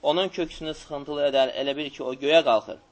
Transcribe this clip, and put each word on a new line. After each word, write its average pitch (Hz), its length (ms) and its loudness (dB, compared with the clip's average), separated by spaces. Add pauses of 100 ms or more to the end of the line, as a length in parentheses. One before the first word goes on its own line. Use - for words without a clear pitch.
onun 170 260 2
köksünü 160 460 -6
sıxıntılı 147 540 -6
edər, 135 200 4 (120)
elə 139 160 -2
bil 147 140 -6
ki, - 120 -12
o 127 120 -4
göyə 147 300 4
qalxır. 107 340 0 (140)